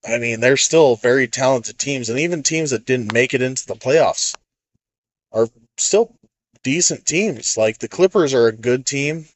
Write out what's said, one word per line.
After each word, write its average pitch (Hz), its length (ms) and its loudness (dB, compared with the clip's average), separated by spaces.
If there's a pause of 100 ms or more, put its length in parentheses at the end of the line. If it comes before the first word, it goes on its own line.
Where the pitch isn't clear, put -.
I 113 100 -2
mean, 117 240 -4
they're 131 160 4
still 147 400 4
very 123 300 2
talented 131 520 -2
teams, 131 300 -6
and 123 100 -4
even 165 240 -4
teams 160 280 -2
that 110 140 -4
didn't 120 280 -2
make 123 200 2
it 127 80 0
into 131 240 -4
the 95 100 -8
playoffs 135 600 0 (960)
are 113 160 0 (300)
still - 360 0 (500)
decent 151 420 -2
teams. 156 520 -2
Like, 110 220 0
the - 80 -8
Clippers 175 460 2
are 117 140 4
a 113 60 0
good 120 320 -2
team. 147 400 -4 (100)